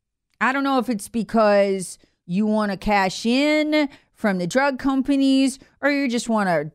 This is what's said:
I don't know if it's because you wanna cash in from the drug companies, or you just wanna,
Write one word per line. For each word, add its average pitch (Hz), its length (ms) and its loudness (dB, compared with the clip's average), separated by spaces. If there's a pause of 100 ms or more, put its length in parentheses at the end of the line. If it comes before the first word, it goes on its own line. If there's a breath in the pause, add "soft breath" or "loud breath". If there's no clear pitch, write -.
(400)
I 233 120 0
don't 277 120 -2
know 269 140 0
if 233 100 -2
it's 220 200 -6
because 202 880 0 (280 soft breath)
you 190 200 -2
wanna 214 300 -2
cash 196 500 0
in 302 640 0 (260 loud breath)
from 196 240 -2
the 175 80 -4
drug 262 320 0
companies, 269 800 0 (220 soft breath)
or 277 100 0
you 277 180 0
just 233 200 -4
wanna, 180 460 0